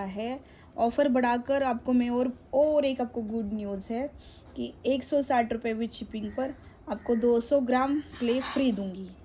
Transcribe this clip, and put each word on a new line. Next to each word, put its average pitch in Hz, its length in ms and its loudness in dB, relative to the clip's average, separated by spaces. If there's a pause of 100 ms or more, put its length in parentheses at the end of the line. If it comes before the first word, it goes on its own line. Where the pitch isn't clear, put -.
(100)
है। 226 280 -6 (400)
Offer 240 300 2
बढ़ाकर 247 540 2
आपको 254 300 0
मैं 240 180 4
और, 247 220 0 (220)
और 294 300 4
एक 269 160 0
आपको 233 220 -4
good 214 300 -4
news 202 400 -6
है 247 140 -4 (500)
कि 247 160 -6 (140)
एक 262 180 2
सौ 285 180 2
साठ 240 300 2
रुपये 226 220 -2
with 220 180 -4
shipping 214 320 -10 (120)
पर 269 180 -4 (340)
आपको - 280 -2
दो 233 240 4
सौ 277 220 2
ग्राम 262 360 2 (200)
क्ले 240 240 0
फ्री 262 300 2
दूंगी, 190 360 -6 (160)